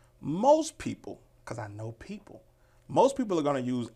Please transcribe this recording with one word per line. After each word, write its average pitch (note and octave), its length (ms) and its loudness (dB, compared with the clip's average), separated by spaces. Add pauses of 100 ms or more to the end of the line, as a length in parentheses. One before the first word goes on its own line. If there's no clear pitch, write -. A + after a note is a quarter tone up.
(220)
Most C#4 560 2
people, - 420 -10 (240)
'cause A2+ 140 -10
I G#2+ 80 -8
know G#2+ 320 -12
people, - 420 -16 (480)
most F3+ 280 4
people G3+ 220 -2
are D3+ 40 0
gonna C#3+ 180 2
use B2 360 -2